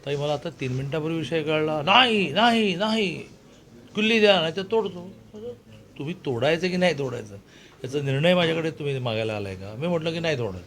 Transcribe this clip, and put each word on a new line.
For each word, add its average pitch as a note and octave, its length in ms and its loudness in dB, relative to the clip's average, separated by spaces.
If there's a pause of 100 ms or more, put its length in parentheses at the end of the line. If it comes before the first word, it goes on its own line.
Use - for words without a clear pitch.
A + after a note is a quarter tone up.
ताई C#3+ 100 -2
मला D3 180 -2
आता D3 160 -4
तीन C3+ 220 -6
मिनिटापूर्वी D3+ 460 -2
विषय D#3+ 260 -2
कळला, D#3 380 0
नाही, G3+ 500 2
नाही, G#3+ 440 2
नाही, G3+ 420 -2 (800)
किल्ली A3 240 4
द्या, G3+ 220 6
नाही D#3+ 140 -2
तर F#3+ 80 -4
तोडतो." F#3+ 460 -2 (880)
तुम्ही D3 160 -6
तोडायचं D3+ 560 0
की F3+ 80 -2
नाही F3 200 2
तोडायचं A#2 380 -6 (480)
याचा C3+ 180 -2
निर्णय C#3+ 340 4
माझ्याकडे E3 360 2
तुम्ही C#3+ 280 -4
मागायला A2 340 0
आलाय G2+ 220 -4
का? G2 220 -12
मी D3+ 100 -4
म्हटलं E3+ 240 0
की E3+ 80 -4
नाही D#3+ 180 0
तोडत. G#2 300 -4